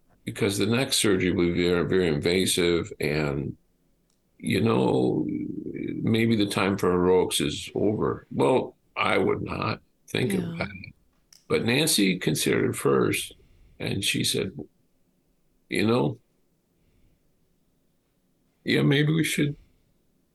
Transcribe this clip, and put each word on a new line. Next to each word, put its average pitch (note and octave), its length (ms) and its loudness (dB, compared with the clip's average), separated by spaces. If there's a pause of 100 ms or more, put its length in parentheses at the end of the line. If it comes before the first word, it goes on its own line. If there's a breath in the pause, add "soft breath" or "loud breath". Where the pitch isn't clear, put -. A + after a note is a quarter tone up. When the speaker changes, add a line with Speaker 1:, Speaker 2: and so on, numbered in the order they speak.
(240)
Speaker 1:
Because G2+ 340 -2
the G#2 80 0
next A#2 320 0
surgery F#2 340 2
will F2 220 2
be F2 160 2
very, F2 160 2
very F#2 220 2
invasive. F2 840 0 (100)
And, D2 560 -2 (840)
you A2 220 -2
know, A#2+ 640 2 (760)
maybe A2+ 360 2
the G2+ 100 2
time G2 300 0
for F#2 140 0
heroics F2+ 500 2
is - 340 -4
over." - 560 -2
Well, - 440 0 (200)
I G#2 220 2
would - 240 0
not F#2+ 400 -4 (260)
think B2 240 -2
Speaker 2:
Yeah. F#3+ 80 0
Speaker 1:
of E3+ 200 -6
that. - 100 -4 (800)
But - 160 0
Nancy A2 540 2
considered - 500 0
it A2+ 80 -2
first. - 580 0 (440)
And G2 220 -4
she - 220 -2
said, B2 280 -2 (1160)
"You G2 180 0
know, B2 300 2 (2500)
yeah, C3 180 0
maybe D3 320 2
we D#3+ 100 2
should, D3 320 -2 (800)